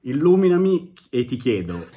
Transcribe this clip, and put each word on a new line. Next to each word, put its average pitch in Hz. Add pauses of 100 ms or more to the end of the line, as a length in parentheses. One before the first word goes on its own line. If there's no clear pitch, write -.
illuminami 180 (180)
e 123
ti 123
chiedo, 95 (220)